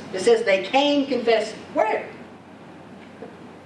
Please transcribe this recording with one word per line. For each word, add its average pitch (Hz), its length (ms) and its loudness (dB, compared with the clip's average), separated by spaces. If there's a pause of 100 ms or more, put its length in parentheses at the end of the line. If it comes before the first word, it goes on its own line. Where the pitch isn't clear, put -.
(140)
it 185 80 -6
says 220 220 4
they 190 200 2
came 285 420 2
confessing. 226 520 0 (160)
Where? - 340 -2 (1600)